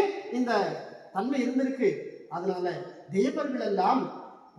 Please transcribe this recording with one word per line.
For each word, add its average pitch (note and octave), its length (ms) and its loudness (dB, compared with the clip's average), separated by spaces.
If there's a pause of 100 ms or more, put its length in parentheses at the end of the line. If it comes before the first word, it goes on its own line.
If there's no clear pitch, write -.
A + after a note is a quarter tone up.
(380)
இந்த A#3+ 140 2 (640)
தன்மை B3+ 300 0
இருந்திருக்கு. B3+ 460 2 (460)
அதனால F3+ 300 -2 (480)
தேவர்கள் B3+ 560 0
எல்லாம் G3 320 4 (560)